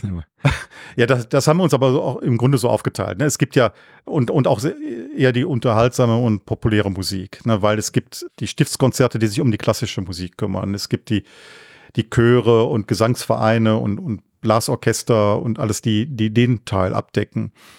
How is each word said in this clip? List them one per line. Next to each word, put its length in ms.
Ja, 100
das, 220
das 200
haben 100
wir 60
uns 100
aber 180
so 100
auch 160
im 200
Grunde 200
so 120
aufgeteilt, 500
ne? 60
Es 120
gibt 180
ja 180
und, 260
und 160
auch 120
se-, 160
eher 160
die 120
unterhaltsame 760
und 280
populäre 440
Musik, 560
ne? 160
Weil 160
es 140
gibt 340
die 80
Stiftskonzerte, 720
die 80
sich 140
um 100
die 60
klassische 440
Musik 360
kümmern. 360
Es 160
gibt 200
die, 140
die 140
Chöre 560
und 220
Gesangsvereine 880
und, 220
und 220
Blasorchester 1040
und 180
alles, 220
die, 260
die 260
den 300
Teil 300
abdecken. 580